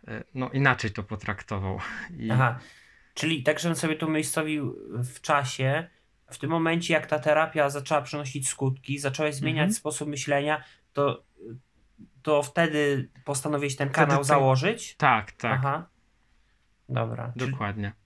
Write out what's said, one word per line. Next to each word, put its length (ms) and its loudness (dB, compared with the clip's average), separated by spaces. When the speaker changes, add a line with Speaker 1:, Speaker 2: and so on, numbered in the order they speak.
Speaker 1:
e, 160 -10
no 140 -4
inaczej 420 2
to 120 -8
potraktował. 760 -4
I 120 -2
Speaker 2:
Aha, 280 4
czyli 300 -2
tak, 160 2
żebym 160 0
sobie 200 0
tu 120 -2
umiejscowił 680 -2
w 60 -18
czasie, 680 0
w 60 -16
tym 120 -4
momencie, 440 2
jak 120 2
ta 140 0
terapia 500 2
zaczęła 320 0
przynosić 480 -6
skutki, 500 -2
zacząłeś 360 -2
zmieniać 280 0
Speaker 1:
Mhm. 100 2
Speaker 2:
sposób 360 -4
myślenia, 540 0
to, 300 0
to 220 4
wtedy 680 2
postanowiłeś 500 -2
ten 140 -2
Speaker 1:
Wtedy 60 -4
Speaker 2:
kanał 120 4
Speaker 1:
ten 80 2
Speaker 2:
założyć? 720 4
Speaker 1:
Tak, 360 2
tak. 280 -2
Speaker 2:
Aha. 260 -2
Dobra, 480 -4
czyli 140 -4
Speaker 1:
Dokładnie. 400 -4